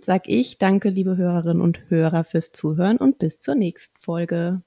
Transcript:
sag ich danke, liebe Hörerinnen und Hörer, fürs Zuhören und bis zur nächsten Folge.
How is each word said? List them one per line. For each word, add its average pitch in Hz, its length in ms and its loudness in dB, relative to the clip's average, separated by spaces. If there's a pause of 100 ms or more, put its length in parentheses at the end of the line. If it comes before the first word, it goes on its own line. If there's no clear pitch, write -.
sag 185 240 -2
ich 247 300 -2
danke, 196 320 2
liebe 185 280 0
Hörerinnen 175 440 0
und 170 280 0
Hörer, 165 340 2
fürs - 280 -4
Zuhören 175 460 0
und 277 200 2
bis 160 220 -2
zur 285 160 -4
nächsten - 440 -4
Folge. 170 680 -4